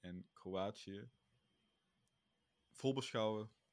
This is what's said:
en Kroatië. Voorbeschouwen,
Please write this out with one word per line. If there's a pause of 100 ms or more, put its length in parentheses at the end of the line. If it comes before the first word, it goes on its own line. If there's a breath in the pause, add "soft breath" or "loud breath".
en
Kroatië. (1600)
Voorbeschouwen, (220)